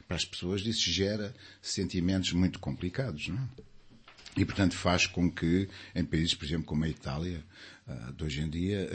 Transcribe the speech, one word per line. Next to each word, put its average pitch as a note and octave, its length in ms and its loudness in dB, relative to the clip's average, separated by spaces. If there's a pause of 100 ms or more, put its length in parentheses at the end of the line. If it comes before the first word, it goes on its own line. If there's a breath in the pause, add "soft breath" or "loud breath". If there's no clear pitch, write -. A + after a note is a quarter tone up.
para F2 80 -2
as D#2+ 80 -2
pessoas F#2+ 420 -2
isso A2+ 240 0
gera G2+ 460 0 (260 soft breath)
sentimentos F#2 680 0
muito F2 280 4
complicados, D#2 680 -4
não D#2+ 80 -4
é? B2+ 120 -2 (920)
E, G2 80 4
portanto, F#2+ 300 2
faz F2+ 320 4
com F2 220 2
que, F2 380 2 (260 loud breath)
em F2 120 0
países, E2 300 2
por - 100 -8
exemplo, D#2 180 0
como D#2 220 0
a - 20 2
Itália, D#2 560 -4 (440 loud breath)
ah, B1 280 -10
de C#2+ 80 -6
hoje D2 180 -2
em D#2+ 80 -2
dia, F#2 460 0